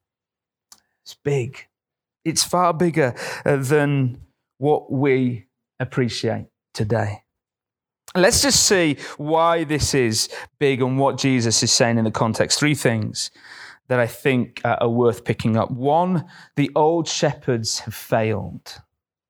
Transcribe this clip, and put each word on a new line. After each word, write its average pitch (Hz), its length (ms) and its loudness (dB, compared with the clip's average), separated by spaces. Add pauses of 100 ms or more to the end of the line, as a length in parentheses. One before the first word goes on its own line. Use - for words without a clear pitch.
(1040)
It's - 200 -20
big. 139 460 -4 (560)
It's 165 200 -2
far 175 300 2
bigger, 151 400 0 (300)
uh, 143 120 2
than 139 640 2 (380)
what 147 340 0
we 131 540 0 (340)
appreciate 113 680 -4 (260)
today. 107 520 -4 (920)
Let's 185 280 4
just - 240 2
see 170 320 2 (180)
why 165 480 2
this 143 300 -2
is 113 340 0 (300)
big 135 240 2
and 131 160 0
what 135 180 2
Jesus 127 460 2
is 113 100 0
saying 117 240 2
in 113 80 2
the 110 60 0
context. 110 480 0
Three 147 160 2
things 117 560 -2 (580)
that 127 100 0
I 120 80 2
think, 123 600 -2
uh, 117 160 2
are 120 80 2
worth 117 340 2
picking 110 320 0
up. 107 140 0
One, 151 560 0 (280)
the 143 220 0
old 160 320 2
shepherds 127 720 -2
have 110 140 -12
failed. 110 880 -4 (480)